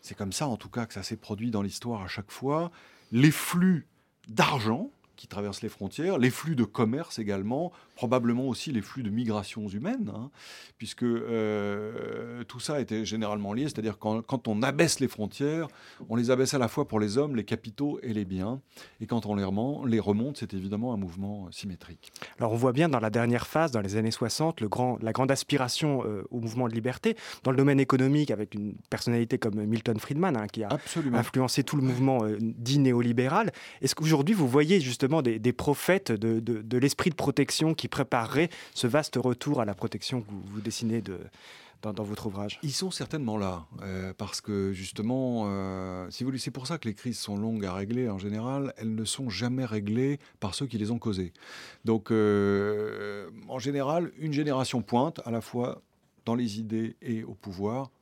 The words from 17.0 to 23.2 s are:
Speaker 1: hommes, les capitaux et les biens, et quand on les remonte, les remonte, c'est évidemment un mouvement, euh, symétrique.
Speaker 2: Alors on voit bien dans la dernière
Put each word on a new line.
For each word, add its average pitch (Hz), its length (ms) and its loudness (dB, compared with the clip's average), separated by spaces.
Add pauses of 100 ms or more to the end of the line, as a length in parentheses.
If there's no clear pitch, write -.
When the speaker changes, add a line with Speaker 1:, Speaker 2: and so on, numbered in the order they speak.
Speaker 1:
hommes, 147 160 0
les 107 80 0
capitaux 120 580 -4
et 123 100 -6
les 104 140 -2
biens, 95 340 -4 (400)
et 110 60 -6
quand 113 220 -2
on 104 80 0
les 101 80 2
remonte, 113 440 0
les 113 120 4
remonte, 104 380 2
c'est 101 180 -8
évidemment 104 380 -2
un 113 40 -2
mouvement, 98 480 -6
euh, 85 60 -14
symétrique. - 600 -14 (280)
Speaker 2:
Alors 120 120 2
on 117 60 0
voit 123 160 4
bien 160 160 4
dans 131 100 4
la 110 120 2
dernière 120 340 2